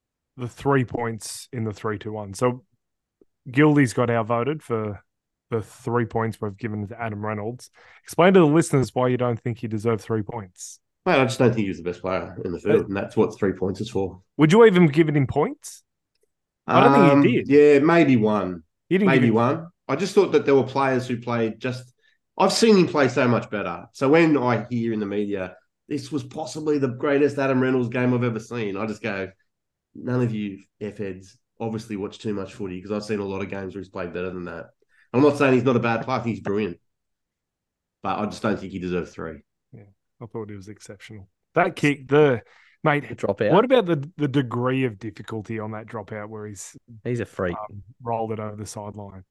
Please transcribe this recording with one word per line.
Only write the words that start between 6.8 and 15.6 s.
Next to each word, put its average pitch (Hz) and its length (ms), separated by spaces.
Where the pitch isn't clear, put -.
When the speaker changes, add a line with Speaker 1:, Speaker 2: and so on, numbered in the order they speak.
Speaker 1:
to 113 120
Adam 107 240
Reynolds. 107 460
Explain 185 300
to 190 60
the 165 60
listeners 147 480
why 127 140
you 127 80
don't 120 240
think 117 180
he 120 100
deserved 107 340
three 110 200
points. - 560
Speaker 2:
Mate, 185 120
I 131 60
just 123 140
don't 127 140
think 113 120
he 98 40
was 87 100
the 87 60
best 87 180
player 90 420
in 92 80
the 85 80
field, - 220
Speaker 1:
But - 60
Speaker 2:
and 98 80
that's - 200
what 104 220
three 95 140
points 92 280
is 117 100
for. 95 300
Speaker 1:
Would 156 160
you 226 140
even 180 200
give 151 220
him 147 180
points? - 560